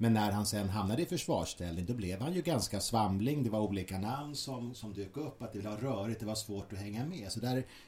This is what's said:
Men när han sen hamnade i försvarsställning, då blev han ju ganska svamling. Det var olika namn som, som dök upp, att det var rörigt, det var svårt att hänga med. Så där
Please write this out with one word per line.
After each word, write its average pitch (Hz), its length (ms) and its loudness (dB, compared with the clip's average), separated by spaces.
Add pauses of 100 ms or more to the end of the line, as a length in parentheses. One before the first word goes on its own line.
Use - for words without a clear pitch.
Men 113 120 8
när 104 180 6
han 104 140 2
sen 101 240 2
hamnade 104 320 2
i 170 40 2
försvarsställning, 87 800 -2
då 120 80 0
blev 98 280 -2
han 160 120 -2
ju 180 80 0
ganska 110 380 2
svamling. 110 640 2
Det 113 60 2
var 107 100 0
olika 95 400 0
namn 139 360 -2
som, 123 400 -6
som 107 180 -10
dök 98 240 -6
upp, 147 240 -6
att 117 120 -8
det 101 60 -4
var 104 180 -4
rörigt, 113 420 -2
det 107 60 -4
var 107 100 0
svårt 98 380 -4
att 95 60 -6
hänga 104 260 -4
med. 147 260 -6
Så 113 80 -4
där 127 260 0 (220)